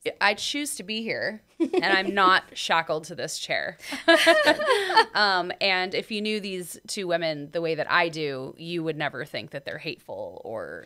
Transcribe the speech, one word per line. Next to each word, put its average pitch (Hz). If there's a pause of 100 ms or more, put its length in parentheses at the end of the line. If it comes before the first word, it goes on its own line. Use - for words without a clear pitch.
(220)
I 202
choose 285
to -
be 220
here, 190 (180)
and 339
I'm 190
not 185
<laughs> -
shackled 160
to 175
this 147
chair. - (300)
<laughs> 330 (960)
Um, 185 (100)
and 185
if 165
you 208
knew 214
these 185 (100)
two 196
women 160
the 170
way 165
that 151
I 170
do, 143
you 170
would 156
never 143
think 117
that 143
they're -
hateful 98
or 87